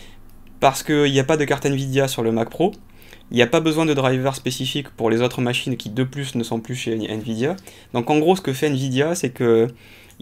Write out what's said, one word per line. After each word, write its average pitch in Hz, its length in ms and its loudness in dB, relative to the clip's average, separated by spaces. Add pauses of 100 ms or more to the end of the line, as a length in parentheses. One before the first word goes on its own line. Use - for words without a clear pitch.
(600)
parce 135 240 2
qu'il 147 300 2
n'y 135 80 4
a - 20 4
pas 156 140 2
de 147 80 0
carte 135 200 -2
Nvidia 135 440 0
sur 127 140 -4
le 113 100 2
Mac 113 160 0
Pro, 185 240 0 (580)
il - 40 -4
n'y 117 60 6
a 120 60 6
pas 160 140 2
besoin 160 240 0
de 151 80 2
drivers 131 420 0
spécifiques 131 540 -6
pour 113 200 0
les 113 120 2
autres 123 180 0
machines 120 380 -2
qui, - 120 -10
de 113 140 0
plus, 135 320 -8
ne 117 80 -2
sont 117 160 -4
plus 123 160 -8
chez 123 180 -4
Nvidia. 110 640 -4 (380)
Donc, 120 160 -2
en 151 100 4
gros, 165 160 6
ce 190 60 -4
que 139 100 -4
fait 135 160 0
Nvidia, 139 480 0
c'est 147 140 -2
que 117 400 4 (520)